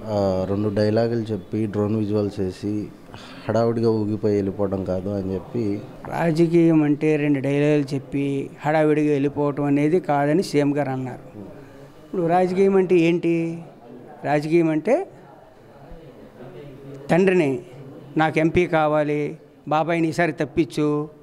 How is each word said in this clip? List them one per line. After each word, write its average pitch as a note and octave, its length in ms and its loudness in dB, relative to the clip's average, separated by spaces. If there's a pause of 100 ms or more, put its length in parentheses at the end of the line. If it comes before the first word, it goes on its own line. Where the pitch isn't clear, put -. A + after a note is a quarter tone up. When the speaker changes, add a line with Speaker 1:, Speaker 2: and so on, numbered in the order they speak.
Speaker 1:
ఆ, G2 440 0
రెండు G#2 200 -2
డైలాగులు G#2+ 500 0
చెప్పి, G#2+ 480 -4
డ్రోన్ G#2 300 -2
విజువల్స్ G#2 440 -2
వేసి, G2+ 480 -4 (600)
హడావుడిగా A#2 420 2
ఊగిపోయి G#2+ 440 0
వెళ్ళిపోవడం G2 500 0
కాదు F#2 240 -4
అని F#2+ 260 -4
చెప్పి G#2 460 -4 (280)
Speaker 2:
రాజకీయం E3 720 4
అంటే D3+ 340 2
రెండు D3 240 2
డైలాగులు C#3+ 540 2
చెప్పి, C#3 560 -4 (100)
హడావుడిగా D3+ 520 2
వెళ్ళిపోవటం C#3+ 520 0
అనేది D3 360 2
కాదని D3 420 2
సీఎం C#3+ 340 0
గారు C#3 140 -2
అన్నారు. B2+ 480 -10 (680)
ఇప్పుడు F3 200 -2
రాజకీయం F#3 500 4
అంటే F#3 200 4
ఏంటి? E3+ 680 2 (600)
రాజకీయం D3+ 440 2
అంటే G#3+ 380 0 (2000)
తండ్రిని, E3 520 2 (540)
"నాకు D#3 220 2
ఎంపీ E3 280 2
కావాలి, D3+ 720 0 (300)
బాబాయిని D#3+ 400 0
ఈసారి D#3+ 240 0
తప్పించు D3+ 760 -2 (140)